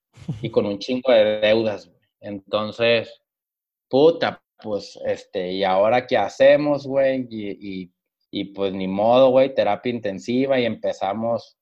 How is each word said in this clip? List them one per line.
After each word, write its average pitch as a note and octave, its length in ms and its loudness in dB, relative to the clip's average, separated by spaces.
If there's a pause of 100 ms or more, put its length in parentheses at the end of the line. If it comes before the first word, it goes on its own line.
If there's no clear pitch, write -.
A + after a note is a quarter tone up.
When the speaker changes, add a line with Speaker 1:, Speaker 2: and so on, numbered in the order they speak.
(140)
Speaker 1:
<laughs> - 340 -10
Speaker 2:
y - 20 -4
con A2+ 160 0
un G2+ 140 -4
chingo B2+ 320 -2
de G#2+ 300 4
deudas, G#2+ 460 0
güey. - 120 -20 (220)
Entonces, G#2+ 1000 -4 (680)
puta, C3+ 520 2 (200)
pues, G#2 440 -10
este, F#2+ 460 -6
¿y F#2+ 120 -4
ahora G2+ 440 2
qué B2 100 -2
hacemos, C#3 680 2
güey? C3 420 0
Y, G2 540 -10
y, F2 100 -18 (380)
y, G2 220 -6
pues, G2 200 -4
ni F#2+ 140 -6
modo, A#2 420 4
güey, C3 240 2
terapia G#2 380 -2
intensiva A#2+ 680 -2
y A#2+ 60 0
empezamos A2 960 -6